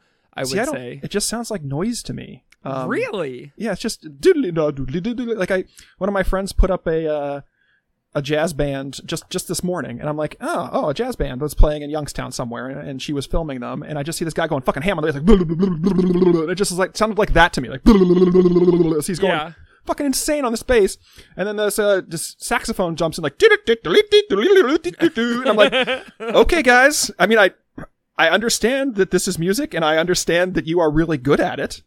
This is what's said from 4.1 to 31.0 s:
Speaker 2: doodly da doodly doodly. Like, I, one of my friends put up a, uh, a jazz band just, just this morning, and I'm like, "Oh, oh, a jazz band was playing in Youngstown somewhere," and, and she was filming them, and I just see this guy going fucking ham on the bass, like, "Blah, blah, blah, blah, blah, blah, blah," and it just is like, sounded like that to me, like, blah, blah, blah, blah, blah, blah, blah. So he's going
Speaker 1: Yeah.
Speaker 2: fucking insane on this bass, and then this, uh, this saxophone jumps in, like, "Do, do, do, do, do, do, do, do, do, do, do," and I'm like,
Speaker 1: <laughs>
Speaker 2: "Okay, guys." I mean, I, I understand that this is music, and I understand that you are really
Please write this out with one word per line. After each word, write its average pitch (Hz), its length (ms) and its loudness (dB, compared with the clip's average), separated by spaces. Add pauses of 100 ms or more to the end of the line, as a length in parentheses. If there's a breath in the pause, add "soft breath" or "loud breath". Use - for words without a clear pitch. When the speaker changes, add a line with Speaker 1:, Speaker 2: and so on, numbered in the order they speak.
Speaker 2:
doodly 190 320 2
da 156 180 0
doodly 135 300 -4
doodly. 233 360 -6
Like, 185 140 -4
I, 190 140 -2 (340 loud breath)
one 190 100 -4
of 202 40 -4
my 190 100 0
friends 190 300 -2
put 185 180 2
up 180 160 -2
a, 160 260 0
uh, 143 280 -4 (720)
a 147 80 -2
jazz 151 300 -2
band 139 540 -6
just, - 240 -8
just - 180 -6
this 175 160 -6
morning, 160 360 -6
and 147 80 -6
I'm 151 80 -4
like, 151 240 -6
"Oh, 240 320 -6
oh, 226 180 -2
a 143 40 -4
jazz 240 220 -6
band 139 240 -6
was 147 140 -4
playing 151 280 4
in 143 80 -10
Youngstown 147 400 -6
somewhere," 120 380 -8
and, 147 200 -12
and 135 140 -10
she 151 100 -8
was 139 120 -4
filming 147 360 -2
them, 123 220 -10
and 151 160 -8
I 143 40 -6
just 156 160 -8
see 175 60 -4
this 156 100 -6
guy 165 120 0
going 175 160 -4
fucking - 200 -2
ham 185 160 0
on 196 60 -4
the 165 40 0
bass, 147 60 -2
like, 139 100 -6
"Blah, 202 120 10
blah, 180 100 2
blah, 170 220 0
blah, 175 240 0
blah, 180 200 2
blah, 175 200 4
blah," 165 100 2
and 156 80 -4
it 180 60 -2
just 196 160 0
is 175 60 -4
like, 185 180 -2
sounded 214 220 0
like 208 140 2
that 165 220 4
to - 60 -2
me, 120 100 -8
like, 135 140 -12
blah, 233 120 8
blah, 185 80 6
blah, 175 100 4 (160)
blah, 185 120 6
blah, 175 220 4
blah, 175 180 6
blah. 160 180 2
So - 60 -8
he's 180 120 -4
going 185 140 2
Speaker 1:
Yeah. 160 200 -4 (340 soft breath)
Speaker 2:
fucking 294 180 -4
insane 285 400 -2
on 233 80 -2
this 226 100 -6
bass, 220 360 2 (380 loud breath)
and 190 120 -4
then 208 80 -6
this, 208 220 -2
uh, 202 280 2
this - 320 -12
saxophone 185 580 -4
jumps 160 200 -4
in, 165 80 -8
like, - 140 -6
"Do, 440 100 6
do, 415 160 6
do, - 180 2
do, - 120 -2
do, 415 340 4
do, 196 80 0
do, 370 260 4
do, 277 160 0
do, 339 120 -4
do, - 180 0
do," 240 320 -2
and 262 80 0
I'm 214 80 2
like, 214 160 6
Speaker 1:
<laughs> 254 480 -4
Speaker 2:
"Okay, 233 420 4
guys." 254 560 4
I 180 80 4
mean, 220 120 4
I, 190 140 4 (640)
I 160 100 4
understand 233 680 0
that 190 140 0
this - 160 0
is 170 120 -4
music, 202 340 -2
and 165 120 -2
I 156 120 2
understand 175 580 0
that 160 120 -4
you 170 140 0
are 156 100 4
really 160 260 0